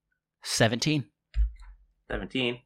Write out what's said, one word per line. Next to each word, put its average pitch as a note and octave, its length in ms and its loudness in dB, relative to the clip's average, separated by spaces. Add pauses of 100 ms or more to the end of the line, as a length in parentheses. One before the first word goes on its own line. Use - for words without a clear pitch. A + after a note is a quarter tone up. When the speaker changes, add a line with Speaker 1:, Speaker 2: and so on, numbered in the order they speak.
(420)
Speaker 1:
seventeen. A#2+ 640 2 (1040)
Speaker 2:
Seventeen? B2 580 -4